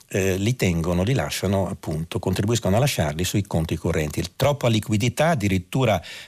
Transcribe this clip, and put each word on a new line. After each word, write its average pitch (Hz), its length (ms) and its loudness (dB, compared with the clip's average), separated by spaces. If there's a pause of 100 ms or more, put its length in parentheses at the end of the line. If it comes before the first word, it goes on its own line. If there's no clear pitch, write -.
(140)
eh, 95 220 2
li 104 200 0
tengono, 87 460 0
li 117 120 0
lasciano, 95 540 0
appunto, 82 500 -6
contribuiscono 98 580 0
a - 20 4
lasciarli 87 460 0
sui 98 220 0
conti 82 300 -2
correnti. 80 440 -2
Il, 85 160 -6
troppa 131 320 0
liquidità, 110 600 2
addirittura 104 680 2 (300)